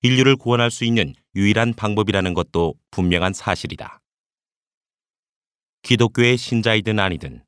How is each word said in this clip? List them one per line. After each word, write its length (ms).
인류를 320
구원할 340
수 160
있는 300
유일한 380
방법이라는 640
것도 400
분명한 420
사실이다. 680
기독교의 560
신자이든 640
아니든 480